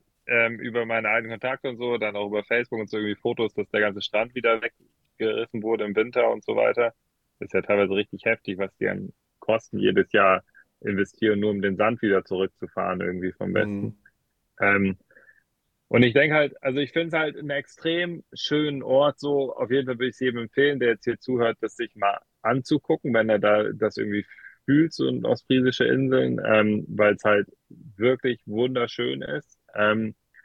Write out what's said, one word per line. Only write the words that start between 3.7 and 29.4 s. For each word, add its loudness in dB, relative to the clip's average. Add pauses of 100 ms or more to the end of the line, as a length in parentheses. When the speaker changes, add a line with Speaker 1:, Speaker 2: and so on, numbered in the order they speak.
Speaker 1:
der 0
ganze -2
Strand -4
wieder 0
weggerissen -6
wurde -2
im -4
Winter 2
und -8
so -4
weiter. 2 (460)
Das -12
ist -6
ja 0
teilweise 2
richtig -4
heftig, -4
was -6
die -2
an -8 (280)
Kosten -2
jedes 2
Jahr 4 (380)
investieren, 0
nur 0
um -4
den -2
Sand 0
wieder 2
zurückzufahren -4
irgendwie -4
vom -6
Westen. -2
Speaker 2:
Mhm. -20 (600)
Speaker 1:
Ähm, 2 (880)
und 6
ich 4
denk 4
halt, 0
also -4
ich -4
find's -2
halt -2
einen -10
extrem -6 (100)
schönen -2
Ort 2
so. -2
Auf -4
jeden 0
Fall -4
würde -2
ich -10
jedem -2
empfehlen, 0
der 2
jetzt -2
hier -2
zuhört, -2
das -6
sich -8
mal -2 (220)
anzugucken, -2
wenn 2
er 2
da 4
das -2
irgendwie -4 (420)
fühlt, 4
so -2
in -2
ostfriesische 2
Inseln, 2
ähm, 4
weil's 2
halt 2 (200)
wirklich -2
wunderschön -4
ist. -10 (160)